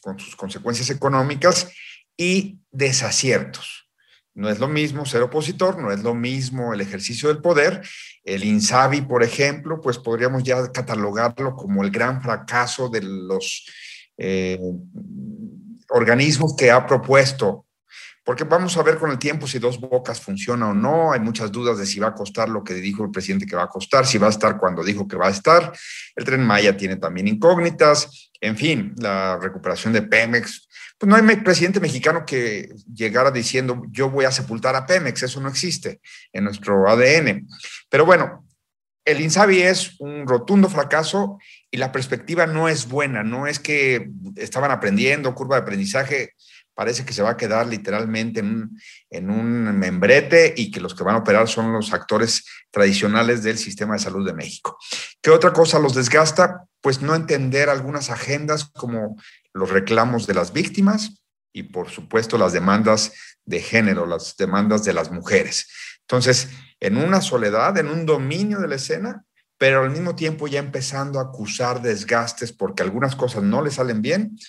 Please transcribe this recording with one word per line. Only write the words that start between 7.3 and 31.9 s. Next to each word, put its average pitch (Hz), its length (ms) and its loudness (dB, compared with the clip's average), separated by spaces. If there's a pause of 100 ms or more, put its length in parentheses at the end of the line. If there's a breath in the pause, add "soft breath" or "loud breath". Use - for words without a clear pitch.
poder. 175 400 2 (420 loud breath)
El 98 220 -4
insabi, 127 560 2
por 123 220 2
ejemplo, 147 580 0
pues 123 160 -2
podríamos 123 460 -2
ya 127 280 0
catalogarlo 113 840 -2
como 98 280 -2
el 101 60 0
gran 123 320 -2
fracaso 123 680 -2
de 113 140 -4
los, 95 640 -6 (520 loud breath)
eh, 92 420 -4 (1300)
organismos 127 640 2
que 123 140 6
ha 123 160 6
propuesto. 131 800 2 (580 loud breath)
Porque 123 200 -2
vamos 254 340 2
a 156 60 4
ver 160 140 4
con 156 120 -2
el 131 80 -2
tiempo 143 300 -4
si 131 100 -4
Dos 120 220 -2
Bocas 127 400 -2
funciona 110 480 -2
o 101 60 0
no. 147 400 2
Hay 127 80 0
muchas 110 280 -4
dudas 117 280 -2
de 98 80 -6
si 98 140 -6
va 107 100 0
a 107 40 -6
costar 104 360 -4
lo 104 140 -6
que 92 120 -10
dijo 101 300 -4
el 98 60 -8
presidente 98 360 -4
que - 80 -6
va 87 80 0
a 90 60 -6
costar, 131 360 2
si 117 120 0
va 104 100 4
a 107 40 4
estar 104 280 0
cuando 87 240 0
dijo 101 240 -4
que - 80 -10
va 90 120 2
a 98 40 2
estar. 160 420 4 (420 loud breath)
El 120 100 -8
Tren 131 200 2
Maya 104 320 4
tiene 95 200 -4
también 90 320 -4
incógnitas. 160 1000 2 (100)
En 107 180 -4
fin, 123 400 -2
la 95 440 -2
recuperación 95 520 -4
de 107 100 2
Pemex. 113 640 0 (320 loud breath)
Pues 208 80 0
no 208 80 8
hay 226 60 8
me-, 220 160 6
presidente 185 420 2
mexicano 156 460 0